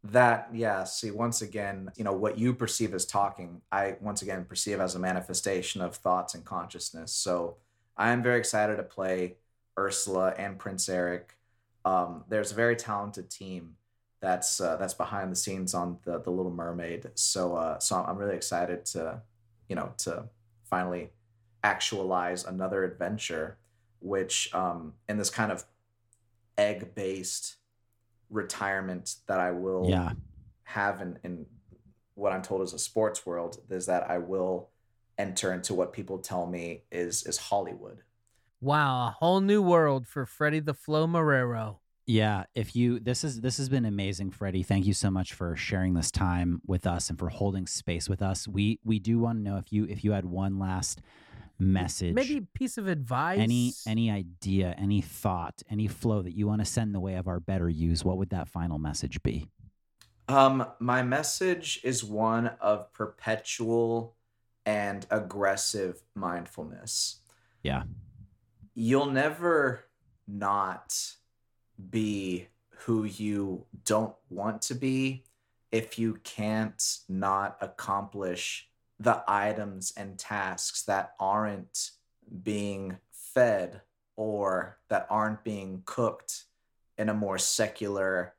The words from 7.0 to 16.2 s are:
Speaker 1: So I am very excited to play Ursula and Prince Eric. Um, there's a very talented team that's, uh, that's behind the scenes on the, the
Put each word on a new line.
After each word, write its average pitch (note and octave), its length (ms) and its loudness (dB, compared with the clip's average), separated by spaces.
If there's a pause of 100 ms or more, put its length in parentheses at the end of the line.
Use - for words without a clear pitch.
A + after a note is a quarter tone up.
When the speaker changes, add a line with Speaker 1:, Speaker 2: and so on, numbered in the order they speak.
Speaker 1:
So F2 460 -2 (400)
I A2+ 140 2
am B2 120 2
very B2 160 4
excited G#2+ 380 2
to - 60 -6
play F#2 520 -2 (420)
Ursula F#2+ 600 2
and F#2+ 220 -6
Prince F#2+ 280 -4
Eric. F2+ 500 -2 (460)
Um, F2 460 0
there's G#2 220 0
a G2+ 40 -8
very A#2 220 4
talented G#2 520 -6
team F2+ 460 -12 (460)
that's, F#2 400 0
uh, E2+ 160 0
that's F#2 160 -4
behind G2 360 -4
the F2+ 60 -4
scenes F#2+ 380 -2
on F2 300 -2
the, E2+ 160 -4
the F2+ 120 -4